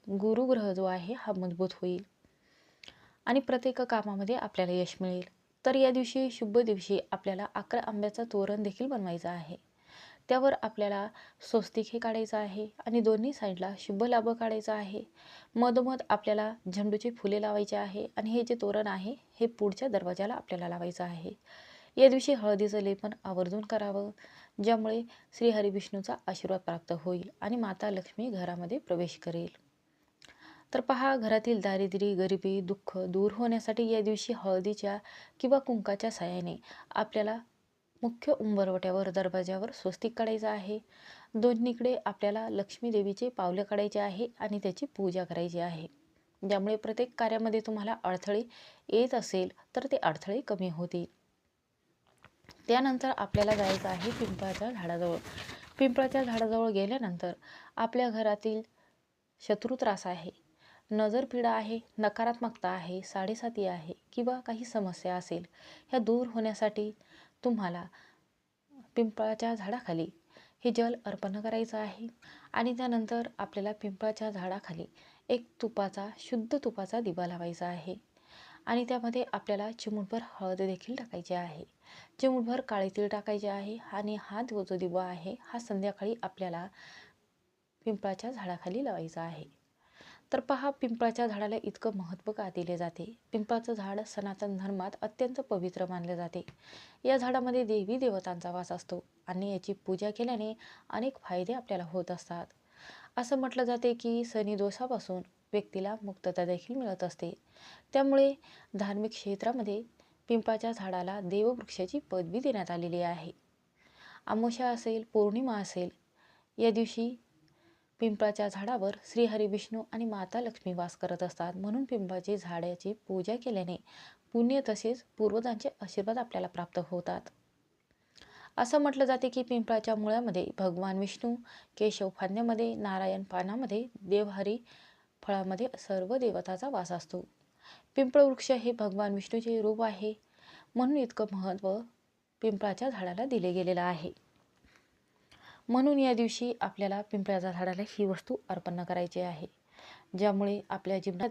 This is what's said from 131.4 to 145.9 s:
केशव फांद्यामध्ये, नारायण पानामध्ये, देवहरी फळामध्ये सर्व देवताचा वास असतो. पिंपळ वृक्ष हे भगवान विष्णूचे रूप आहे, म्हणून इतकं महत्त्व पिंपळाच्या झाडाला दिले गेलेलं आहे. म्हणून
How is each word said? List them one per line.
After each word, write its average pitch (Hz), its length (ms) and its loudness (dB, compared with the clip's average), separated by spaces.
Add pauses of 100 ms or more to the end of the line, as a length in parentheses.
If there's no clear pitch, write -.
केशव 208 400 2
फांद्यामध्ये, 226 580 0
नारायण 190 480 -2
पानामध्ये, 202 640 -2 (180)
देवहरी 202 540 0 (640)
फळामध्ये 196 460 -2 (100)
सर्व 190 380 -2
देवताचा 196 520 -2
वास 185 240 -4
असतो. 175 320 -8 (720)
पिंपळ 269 260 8
वृक्ष 269 300 6
हे 240 200 2
भगवान 208 420 0
विष्णूचे 226 480 0
रूप 214 200 2
आहे, 214 300 -2 (640)
म्हणून 254 220 4
इतकं 240 360 2
महत्त्व 190 440 0 (680)
पिंपळाच्या 208 480 0
झाडाला 190 340 -4
दिले 208 280 2
गेलेलं 180 280 2
आहे. 175 320 -2 (1600)
म्हणून 269 300 6